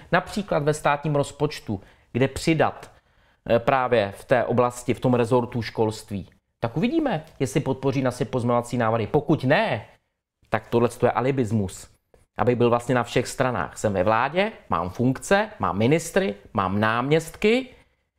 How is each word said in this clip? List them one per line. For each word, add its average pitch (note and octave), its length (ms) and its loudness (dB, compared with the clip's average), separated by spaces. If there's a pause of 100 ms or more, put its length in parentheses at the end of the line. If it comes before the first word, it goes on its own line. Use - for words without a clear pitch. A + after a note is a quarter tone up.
(120)
například F3 500 0
ve D3 120 2
státním D3 400 0
rozpočtu, C#3+ 680 -2 (320)
kde B2+ 160 2
přidat, - 600 0 (600)
eh, A#2 80 6
právě A#2+ 580 2
v - 80 -18
té A#2+ 200 4
oblasti, B2 500 0
v - 60 -16
tom B2+ 140 2
rezortu A#2+ 480 2
školství. G#2+ 680 -4 (300)
Tak - 160 -4
uvidíme, B3 480 0 (160)
jestli C3+ 200 0
podpoří C3 420 -2
naše B2 220 -2
pozměňovací A#2+ 540 -2
návrhy. A2+ 280 0
Pokud D3 380 0
ne, D3+ 400 0 (640)
tak - 200 -4
tohle A#2+ 200 2 (140)
je A#2+ 80 4
alibismus, A#2 760 -2 (480)
aby A#2+ 200 2
byl A#2 140 4
vlastně A#2+ 240 0
na A#2+ 80 2
všech B2 240 -2
stranách. A#2 520 -4
Jsem G#2+ 140 -2
ve F#2 120 2
vládě, C#3+ 480 0 (160)
mám F2+ 220 -2
funkce, G3 580 0 (100)
mám F#2+ 200 -2
ministry, E3+ 560 0 (180)
mám G2 280 0
náměstky, D#3 880 0 (520)